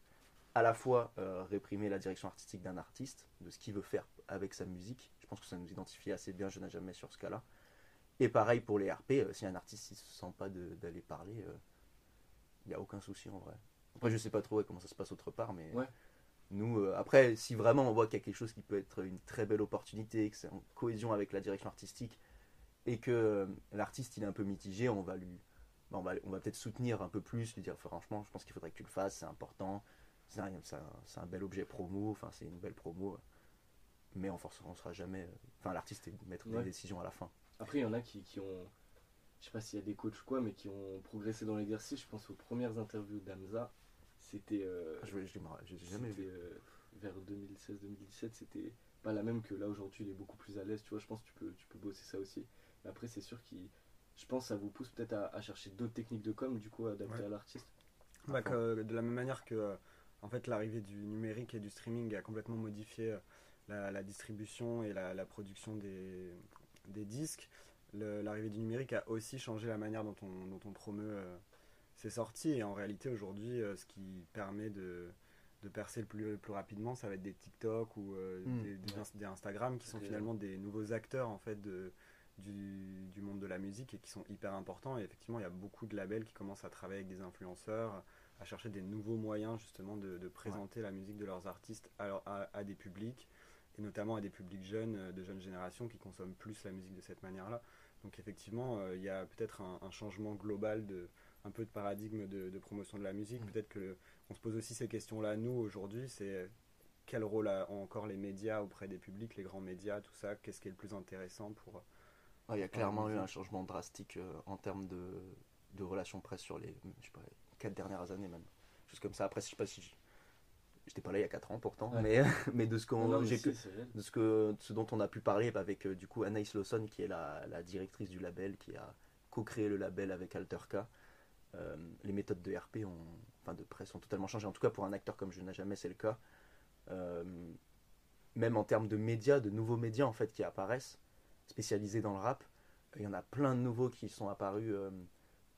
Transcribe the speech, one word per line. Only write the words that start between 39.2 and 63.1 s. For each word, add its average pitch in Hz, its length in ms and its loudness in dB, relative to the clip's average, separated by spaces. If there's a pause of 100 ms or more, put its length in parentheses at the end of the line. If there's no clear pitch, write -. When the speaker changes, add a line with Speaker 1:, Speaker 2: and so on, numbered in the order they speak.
Speaker 2:
je - 60 -18
sais - 60 -16
pas 113 100 -2
s'il 104 180 -4
y - 20 -4
a - 40 -4
des 104 80 0
coachs 107 260 -2
ou - 60 -16
quoi, 131 160 4
mais 107 120 2
qui - 140 -10
ont 98 360 -6
progressé 110 420 -2
dans 107 100 2
l'exercice. 110 460 -2
Je - 60 -14
pense - 220 -10
aux 101 40 -8
premières 120 460 -2
interviews 104 400 -4
d'Hamza, 98 520 -4 (480)
c'était, 101 440 -2
euh, 87 380 -2
Speaker 1:
Ah, - 40 -8
je, 95 140 -2
je, 95 80 -2
je, 90 120 -8
je, 85 380 -10
j'ai - 0 -
jamais 98 320 -4
Speaker 2:
c'était, 98 140 -4
Speaker 1:
vu. 92 60 -4
Speaker 2:
euh, 87 200 -8 (460)
vers 95 260 -6
deux 101 140 -6
mille 101 220 -8
seize, 104 220 -8
deux 98 80 -10
mille 104 120 -8
dix-sept, 110 360 -6
c'était - 380 -8 (300)
pas 110 100 2
la 104 100 2
même 117 180 2
que 110 120 -6
là 101 140 -2
aujourd'hui. 101 360 -4
Il 101 60 -4
est 95 60 -6
beaucoup 95 200 -12
plus 101 220 -10
à 98 60 -4
l'aise, 107 200 -2
tu - 60 -16
vois. 110 100 -2
Je 107 60 -14
pense 113 160 -6
que - 60 -20
tu - 60 -20
peux, 92 200 -6
tu - 140 -20
peux - 100 -16
bosser 98 260 -6
ça - 140 -8
aussi. - 280 -4 (380)
Mais - 60 -8
après, - 180 -6
c'est - 140 -6
sûr 120 220 -10
qu'il, 92 260 -10 (480)
je - 80 -16
pense 127 200 0
que - 40 -8
ça 110 80 2
vous 101 120 -2
pousse 127 200 -8
peut-être 117 240 -4
à, 101 140 2
à - 120 -4
chercher 101 300 -10
d'autres 113 240 -2
techniques 113 300 -4
de 110 80 2
com, 127 280 0
du 104 100 -10
coup, 113 180 -2
adaptées 104 320 -2
Speaker 3:
Ouais. 104 60 -2
Speaker 2:
à 104 40 -4
l'artiste. 104 380 -8 (600)
Speaker 3:
Bah, 135 120 4
Speaker 1:
Enfin. - 20 0
Speaker 3:
que, 117 400 4
de 110 140 0
la 117 80 2
même 120 100 2
manière 127 320 0
que, 113 100 -2
euh, 104 200 2 (460)
en 104 60 -8
fait, 120 200 -2
l'arrivée 110 340 2
du 101 240 -6
numérique 110 480 -2
et 113 60 -2
du 104 100 -6
streaming 117 460 -2
a 95 60 -2
complètement 110 360 -4
modifié, 110 540 -2